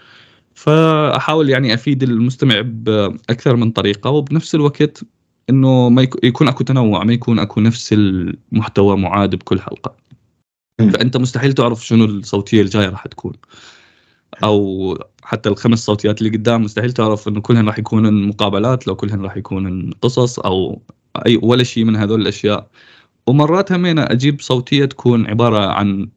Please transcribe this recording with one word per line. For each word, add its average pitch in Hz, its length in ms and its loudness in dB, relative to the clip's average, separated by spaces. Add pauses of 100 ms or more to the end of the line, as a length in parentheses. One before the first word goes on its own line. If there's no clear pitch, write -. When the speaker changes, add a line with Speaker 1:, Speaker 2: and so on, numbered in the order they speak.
(540)
Speaker 1:
فأحاول 156 960 2
يعني 127 240 2
أفيد 131 280 -2
المستمع 120 640 0
بأكثر 113 920 -2
من 113 140 0
طريقة، 101 400 -2
وبنفس 147 440 -2
الوقت 151 460 0 (500)
إنه 131 380 4
ما 123 140 6
يك-، 131 220 -2
يكون 127 240 2
أكو 127 160 -2
تنوع، 110 400 0
ما 117 80 2
يكون 120 260 0
أكو 101 220 -2
نفس 113 320 0
المحتوى 98 1040 0
معاد 95 380 0
بكل 92 260 -4
حلقة. - 360 -12 (840)
Speaker 2:
مم. 107 100 6
Speaker 1:
فأنت 127 260 0
مستحيل 127 360 0
تعرف 120 340 0
شنو 113 180 4
الصوتية 104 580 0
الجاية 98 260 0
راح 95 180 -12
تكون، - 260 -12 (1120)
أو 95 540 0 (240)
حتى - 260 -4
الخمس 113 360 0
صوتيات 107 380 0
اللي 110 140 -2
قدام 113 260 0
مستحيل 110 300 -4
تعرف 110 360 -2
إنه 104 120 -4
كلهن 113 260 2
راح 104 120 -4
يكونن 107 500 0
مقابلات، 104 580 -2
لو 95 100 -4
كلهن 104 240 -6
راح 95 160 -8
يكونن 95 540 -6 (120)
قصص 127 360 0
أو 92 440 -4 (440)
أي، 117 160 4
ولا 123 220 2
شيء 113 200 -2
من 110 120 2
هذول 107 240 0
الأشياء. 104 480 -4 (580)
ومرات 156 460 2
همينة 175 300 0
أجيب 143 380 0
صوتية 139 440 0
تكون 120 420 0
عبارة 107 400 0
عن 98 500 -2